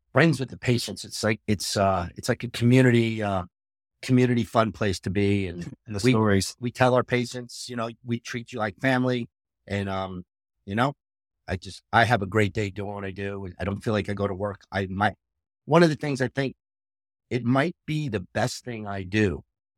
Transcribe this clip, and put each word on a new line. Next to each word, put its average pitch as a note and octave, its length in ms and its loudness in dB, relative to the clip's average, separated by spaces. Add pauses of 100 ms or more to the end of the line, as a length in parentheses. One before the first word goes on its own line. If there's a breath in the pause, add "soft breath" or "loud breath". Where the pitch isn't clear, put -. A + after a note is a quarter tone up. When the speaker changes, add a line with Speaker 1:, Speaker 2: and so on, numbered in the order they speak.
(120)
Speaker 1:
friends D3 280 4
with C3 100 -6
the F2 80 -14
patients. A2+ 480 -2
It's - 180 -8
like, G#2+ 240 0
it's, - 280 -2
uh, F#2+ 400 2
it's - 140 -4
like B2 140 -2
a A#2+ 60 -8
community, A#2+ 760 4
uh, F#2+ 220 -2 (580)
community B2 400 4
fun A2+ 280 0
place G2 280 -2
to - 100 -6
be. G2+ 380 0
And F2 260 -10 (140)
Speaker 2:
And G#2+ 80 -10
the G2 80 -4
Speaker 1:
we, B2 80 6
Speaker 2:
stories. G#2+ 480 2
Speaker 1:
we A#2+ 100 -6
tell B2+ 240 2
our B2 100 4
patients, B2 640 -6
you B2 80 -12
know, A#2 140 -6 (140)
"We A#2 160 -4
treat - 320 -12
you B2 80 -8
like G#2+ 200 -6
family." B2+ 500 0 (360)
And, G2+ 240 -4
um, F#2+ 360 -6 (400)
you G2+ 100 -6
know, B2+ 180 0 (540)
I F2 80 -2
just, F#2 260 -12 (100)
I A2+ 120 6
have A2+ 180 2
a G2+ 60 -4
great G2+ 260 0
day G#2 160 -4
doing G2+ 240 -8
what G2+ 120 -10
I G2 60 -8
do. G2 360 -8 (120)
I - 40 -6
don't G2+ 200 -4
feel A#2 100 0
like G2+ 160 0
I G2+ 40 -4
go G2+ 140 -2
to G2 60 -6
work. F2+ 280 -6 (100)
I G2 160 -2
might, F#2+ 280 0 (500)
one D#3 160 6
of E3+ 80 8
the D3 60 -2
things C#3 260 -6
I B2+ 60 0
think C3+ 280 -4 (720)
it A#2+ 140 -2
might C3+ 320 2 (120)
be D#3 200 -4
the G2 260 -4
best A2+ 300 -4
thing A2+ 220 -10
I G2+ 180 -6
do F#2 400 0 (340)